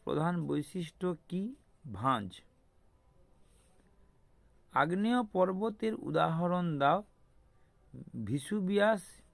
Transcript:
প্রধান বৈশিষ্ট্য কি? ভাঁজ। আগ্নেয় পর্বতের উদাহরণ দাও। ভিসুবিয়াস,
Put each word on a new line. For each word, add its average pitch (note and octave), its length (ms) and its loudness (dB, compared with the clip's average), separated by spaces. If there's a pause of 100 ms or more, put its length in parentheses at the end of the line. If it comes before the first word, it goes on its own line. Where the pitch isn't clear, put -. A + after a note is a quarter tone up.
প্রধান D#3+ 420 0
বৈশিষ্ট্য D#3 720 -4 (120)
কি? G3 260 -6 (380)
ভাঁজ। G#2 500 -2 (2250)
আগ্নেয় G3 500 2
পর্বতের G#3 720 0
উদাহরণ E3 840 0
দাও। D#3 260 4 (1200)
ভিসুবিয়াস, G3 760 2 (340)